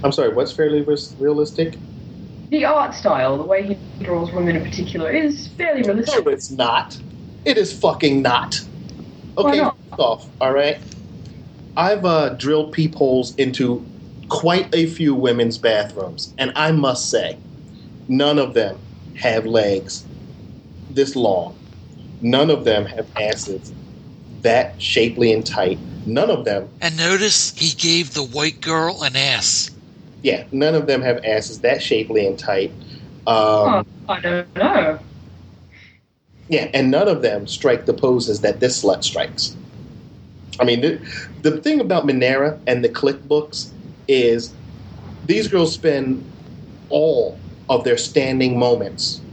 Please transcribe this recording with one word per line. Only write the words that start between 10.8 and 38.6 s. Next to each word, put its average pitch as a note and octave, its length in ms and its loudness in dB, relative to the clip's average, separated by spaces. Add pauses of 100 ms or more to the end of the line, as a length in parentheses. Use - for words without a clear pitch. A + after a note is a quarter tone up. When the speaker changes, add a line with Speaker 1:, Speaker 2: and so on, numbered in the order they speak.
Speaker 1:
I've, F#3 280 2
uh, D#3 240 4
drilled D3+ 440 0
peepholes C3+ 600 2
into B2+ 500 0 (440)
quite F3 460 2
a E3 120 4
few D3+ 280 2
women's A#2+ 420 2
bathrooms, G#2 800 -2
and B2+ 180 -2
I D#3 160 2
must C#3 380 2
say, F2+ 280 0 (680)
none C#3+ 320 4
of B2 140 0
them G#2 240 2 (380)
have A2 300 0
legs G#2 580 2 (840)
this C3+ 260 0
long. F#2+ 400 0 (680)
None C3 280 4
of D3 160 2
them G#2+ 200 4
have A2 300 -8
asses G#2 560 -4 (680)
that A#2 400 2
shapely A#2 500 2
and G#2+ 140 2
tight. F#2+ 320 -2 (280)
None C#3 240 0
of D3 140 0
them. G2+ 240 -4 (140)
Speaker 3:
And D#3+ 160 -2
notice F#3+ 580 2
he D#3 200 0
gave E3 380 0
the D3 100 -4
white D3 380 -4
girl D#3+ 420 -2
an C3 120 -2
ass. C3+ 540 0 (520)
Speaker 1:
Yeah, B2+ 300 0
none D3 240 2
of C#3+ 120 2
them C3 140 2
have B2 220 0
asses A2 380 -2
that C3+ 200 2
shapely A2 460 2
and F#2+ 100 -2
tight. G2 340 -2 (540)
Um, G#3+ 600 4
Speaker 2:
Oh, - 0 - (240)
I F#3 100 -2
don't F3 360 -4
know. F#3 440 2 (1500)
Speaker 1:
Yeah, D#3+ 240 0
and C3 180 4
none F3 160 4
of D#3 140 2
them G#2 260 0
strike - 380 2
the A2+ 80 2
poses A#2 480 2
that G#2 180 0
this - 240 0